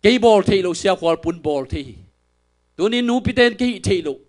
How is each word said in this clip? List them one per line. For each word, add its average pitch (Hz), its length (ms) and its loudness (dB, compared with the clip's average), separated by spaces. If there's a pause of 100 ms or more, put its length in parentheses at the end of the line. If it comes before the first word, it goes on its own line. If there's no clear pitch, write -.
Ke 240 160 4
bol 214 240 4
thei 196 180 0
lo 180 120 -4
sia 190 260 0
khwal 165 240 0
pun 165 220 -6
bol 143 260 -2
thei 147 180 -8
hi. 107 60 -20 (800)
Tu 185 140 0
nin 240 160 0
nu 247 180 0
pi 254 60 -2
ten 240 240 2
ke 247 160 -2
hi 202 80 -10
thei 190 280 -2
lo. 143 60 -6 (160)